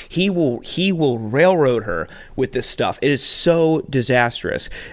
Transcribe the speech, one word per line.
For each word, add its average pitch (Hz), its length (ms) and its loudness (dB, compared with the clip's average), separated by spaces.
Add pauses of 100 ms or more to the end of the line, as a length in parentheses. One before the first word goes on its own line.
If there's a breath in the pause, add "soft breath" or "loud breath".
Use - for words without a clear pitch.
He 190 220 0
will, 147 300 0
he 190 300 -2
will 143 280 0
railroad 131 640 2
her 85 260 -4 (260 loud breath)
with 131 180 -2
this 123 140 -2
stuff. 95 360 -2
It 143 80 2
is 135 120 0
so 165 580 2 (100)
disastrous. 123 800 0 (220 loud breath)